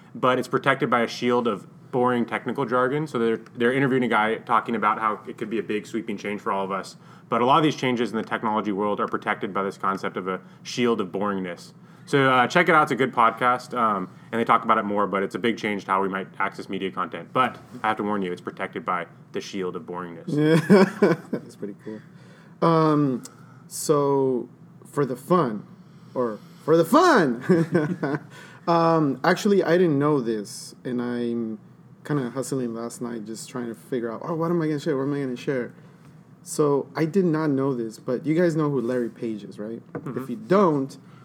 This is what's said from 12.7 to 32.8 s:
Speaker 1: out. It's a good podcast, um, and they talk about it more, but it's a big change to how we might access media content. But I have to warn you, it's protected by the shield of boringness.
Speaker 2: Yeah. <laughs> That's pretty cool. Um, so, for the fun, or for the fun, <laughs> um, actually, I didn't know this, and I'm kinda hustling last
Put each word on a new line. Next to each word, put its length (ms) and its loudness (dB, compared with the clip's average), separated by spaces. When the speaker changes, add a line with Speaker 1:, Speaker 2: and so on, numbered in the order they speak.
Speaker 1:
out. 80 6
It's 100 0
a 20 0
good 180 0
podcast, 640 2
um, 320 0
and 80 -2
they 60 0
talk 180 4
about 140 2
it 80 0
more, 200 0
but 160 0
it's 140 -4
a 40 -6
big 180 0
change 280 -4
to 60 -4
how 100 2
we 60 0
might 200 -6
access 300 -6
media 220 -6
content. 420 -8
But 240 0
I 60 0
have 80 -2
to 60 -4
warn 180 -2
you, 100 -4
it's 100 -8
protected 440 -10
by 220 -4
the 80 -6
shield 340 -6
of 80 -10
boringness. 440 -12
Speaker 2:
Yeah. 920 4
<laughs> 100 -20
That's 260 -8
pretty 260 -10
cool. 160 -12
Um, 640 4
so, 800 0
for 180 -2
the 120 -2
fun, 500 0
or 240 -2
for 140 6
the 80 4
fun, 1300 4
<laughs> 220 -14
um, 560 4
actually, 400 4
I 160 4
didn't 180 4
know 240 2
this, 600 -6
and 180 -4
I'm 560 -4
kinda 280 -2
hustling 440 -6
last 260 -10